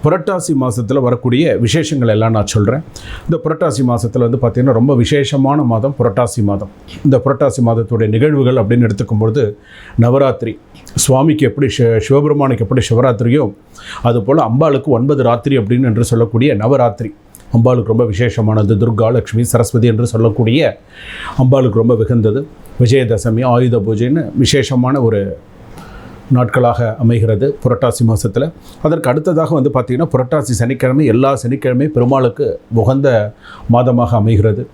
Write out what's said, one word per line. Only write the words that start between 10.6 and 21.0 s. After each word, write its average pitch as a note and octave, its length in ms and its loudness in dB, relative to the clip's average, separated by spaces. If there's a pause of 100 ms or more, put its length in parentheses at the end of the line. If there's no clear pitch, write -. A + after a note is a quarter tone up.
சுவாமிக்கு D3 520 2
எப்படி C3+ 220 0
சி-, A#2 300 2
சிவபெருமானுக்கு C3+ 680 0
எப்படி B2 260 0
சிவராத்திரியோ, A#2 600 2 (500)
அதுபோல C#3+ 420 0
அம்பாளுக்கு C3+ 400 0
ஒன்பது C3+ 380 0
ராத்திரி A#2+ 360 0
அப்படின்னு A#2+ 260 0
என்று A#2 200 0
சொல்லக்கூடிய A#2 500 0
நவராத்திரி A#2 600 0 (380)
அம்பாளுக்கு A#2 400 2
ரொம்ப A#2+ 120 2
விசேஷமானது. G#2+ 720 0
துர்கா, A2 360 0
லக்ஷ்மி, A#2 320 -2
சரஸ்வதி A#2 420 0
என்று A#2 200 0
சொல்லக்கூடிய A2+ 720 0 (600)